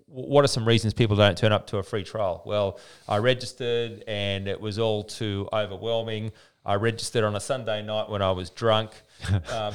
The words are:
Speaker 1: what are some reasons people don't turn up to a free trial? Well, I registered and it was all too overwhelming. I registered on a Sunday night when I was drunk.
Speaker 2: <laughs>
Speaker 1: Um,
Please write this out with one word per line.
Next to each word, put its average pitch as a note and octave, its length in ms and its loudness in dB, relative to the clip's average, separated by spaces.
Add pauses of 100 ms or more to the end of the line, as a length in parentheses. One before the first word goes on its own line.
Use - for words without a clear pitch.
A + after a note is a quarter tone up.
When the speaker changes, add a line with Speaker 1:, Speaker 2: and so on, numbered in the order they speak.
Speaker 1:
what C3+ 400 4
are - 20 2
some A#2+ 180 -2
reasons A2+ 280 4
people G#2 240 2
don't G2+ 200 6
turn A2 140 4
up G2+ 160 0
to G#2+ 120 -4
a F#2+ 40 -4
free G2 220 -6
trial? F#2+ 400 -4
Well, G2+ 340 -2 (300)
I G#2 80 2
registered A#2+ 920 -2
and G2+ 400 -2
it G2 140 -6
was G#2+ 180 -4
all G#2+ 240 0
too G2+ 480 -6
overwhelming. A2 800 -2 (340)
I G2+ 100 0
registered A2 480 0
on G#2 100 0
a G2+ 60 -4
Sunday A2 420 -4
night G#2+ 280 -4
when G#2 120 -2
I F#2+ 100 4
was F2+ 200 -4
drunk. A2 460 2
Speaker 2:
<laughs> - 40 -20 (500)
Speaker 1:
Um, G#2+ 240 -4